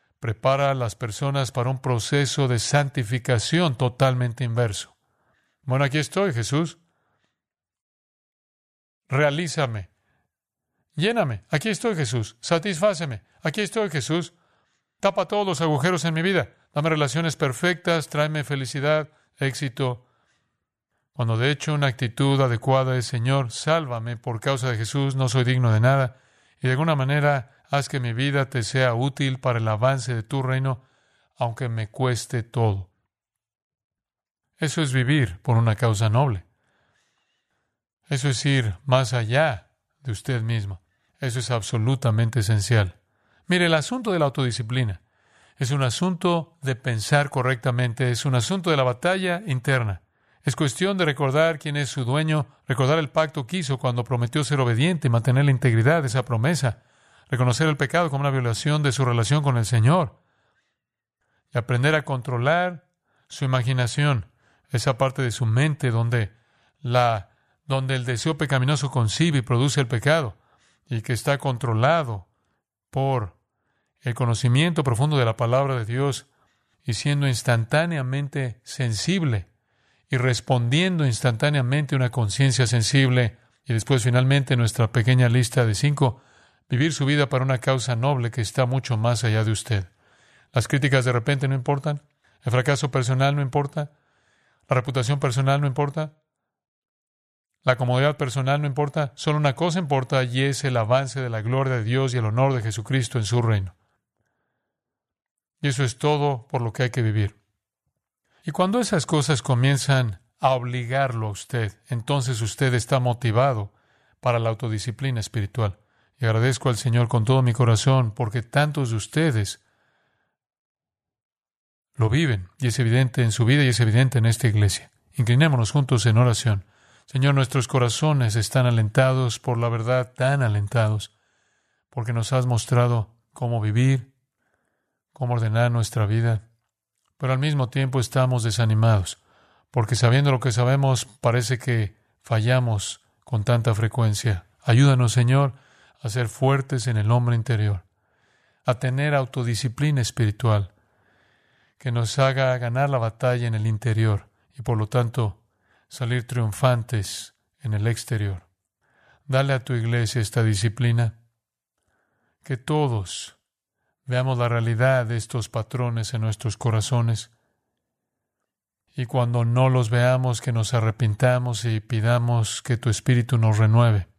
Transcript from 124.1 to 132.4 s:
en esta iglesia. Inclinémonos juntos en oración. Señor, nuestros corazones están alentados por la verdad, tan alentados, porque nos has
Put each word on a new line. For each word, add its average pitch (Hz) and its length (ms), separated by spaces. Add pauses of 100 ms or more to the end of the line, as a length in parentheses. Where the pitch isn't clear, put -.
en 110 80
esta 113 200
iglesia. 104 440 (220)
Inclinémonos 127 580
juntos 131 340
en 117 140
oración. 113 460 (400)
Señor, 139 300
nuestros 131 320
corazones 123 680
están 123 300
alentados 123 760
por 120 180
la 117 120
verdad, 117 440
tan 135 300
alentados, 107 760 (720)
porque 120 240
nos 117 200
has 127 120